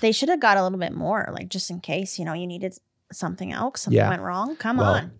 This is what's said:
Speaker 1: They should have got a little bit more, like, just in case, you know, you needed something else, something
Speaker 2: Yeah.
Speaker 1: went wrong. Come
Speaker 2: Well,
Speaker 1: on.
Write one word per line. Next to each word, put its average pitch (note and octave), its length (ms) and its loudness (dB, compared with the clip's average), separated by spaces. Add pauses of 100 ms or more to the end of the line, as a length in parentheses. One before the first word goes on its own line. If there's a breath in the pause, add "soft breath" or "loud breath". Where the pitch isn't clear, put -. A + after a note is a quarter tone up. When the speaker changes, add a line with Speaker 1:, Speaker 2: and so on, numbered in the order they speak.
Speaker 1:
They A3 100 4
should C4+ 180 2
have E4+ 120 2
got G#3+ 160 6
a F#3+ 80 4
little F#3 160 -2
bit E3 160 -2
more, F#3+ 360 -2
like, - 180 -10
just F#3 200 -6
in F3+ 80 -8
case, F#3 400 -4
you F3 60 -4
know, E3 80 -4
you F3+ 160 -6
needed F3+ 280 -8 (360)
something F#3 400 -6
else, - 300 -4
something A2+ 140 4
Speaker 2:
Yeah. G#2 120 6
Speaker 1:
went F3+ 140 -2
wrong. G3 340 -4
Come A#3+ 220 0
Speaker 2:
Well, G2 180 6
Speaker 1:
on. - 240 -4